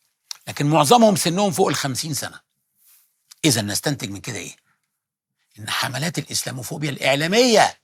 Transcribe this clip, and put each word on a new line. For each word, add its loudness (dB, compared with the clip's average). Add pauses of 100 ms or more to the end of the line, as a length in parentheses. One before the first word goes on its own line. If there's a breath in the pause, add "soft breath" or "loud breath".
(480)
لكن -4
معظمهم 6
سنهم 0
فوق 0
الخمسين -4
سنة. -10 (1040)
إذاً 2
نستنتج -6
من -14
كده -10
إيه؟ -14 (1000)
إن -12
حملات -4
الإسلاموفوبيا -6
الإعلامية 4